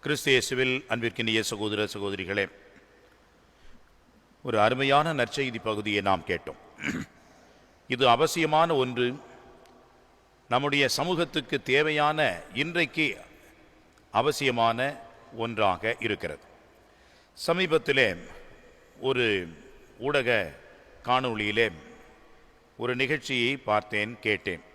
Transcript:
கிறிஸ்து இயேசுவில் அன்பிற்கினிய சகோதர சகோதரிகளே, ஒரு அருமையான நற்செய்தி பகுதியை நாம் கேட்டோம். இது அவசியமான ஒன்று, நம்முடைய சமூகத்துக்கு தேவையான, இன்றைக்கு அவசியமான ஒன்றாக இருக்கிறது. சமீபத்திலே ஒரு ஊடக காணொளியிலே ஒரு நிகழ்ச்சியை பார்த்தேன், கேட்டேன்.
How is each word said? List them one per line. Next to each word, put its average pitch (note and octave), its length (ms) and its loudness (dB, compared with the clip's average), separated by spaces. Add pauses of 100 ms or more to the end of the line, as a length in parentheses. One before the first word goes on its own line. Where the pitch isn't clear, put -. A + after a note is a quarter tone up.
கிறிஸ்து C#3+ 260 0
இயேசுவில் B2+ 420 2 (180)
அன்பிற்கினிய A2+ 460 -2 (100)
சகோதர G#2 440 -2
சகோதரிகளே, G2+ 500 -4 (2000)
ஒரு A2+ 180 0
அருமையான C#3 540 4
நற்செய்தி A#2+ 460 -2
பகுதியை G#2 440 0
நாம் F#2 200 2
கேட்டோம். E2+ 300 -4 (1400)
இது B2+ 180 2
அவசியமான D#3 560 2 (140)
ஒன்று, B2 240 -2 (1500)
நம்முடைய C#3+ 300 2 (140)
சமூகத்துக்கு D#3+ 600 -2 (140)
தேவையான, D3+ 560 2 (360)
இன்றைக்கு E3 440 -2 (1120)
அவசியமான B2 680 2 (580)
ஒன்றாக G#2+ 500 0 (120)
இருக்கிறது. F2 380 -6 (1040)
சமீபத்திலே D#3 600 2 (1000)
ஒரு B2 180 2 (800)
ஊடக B2 320 2 (680)
காணொளியிலே A2+ 580 2 (1120)
ஒரு B2 240 -2
நிகழ்ச்சியை C3 480 -2 (160)
பார்த்தேன், G#2+ 480 -2 (120)
கேட்டேன். F#2 480 -2